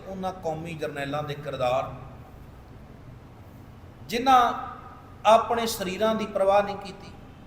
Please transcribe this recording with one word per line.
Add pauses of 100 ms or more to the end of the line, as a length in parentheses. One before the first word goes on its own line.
ਉਹਨਾਂ
ਕੌਮੀ
ਜਰਨੈਲਾਂ
ਦੇ
ਕਿਰਦਾਰ, (2250)
ਜਿਨ੍ਹਾਂ (520)
ਆਪਣੇ
ਸਰੀਰਾਂ
ਦੀ
ਪਰਵਾਹ
ਨਹੀਂ
ਕੀਤੀ, (360)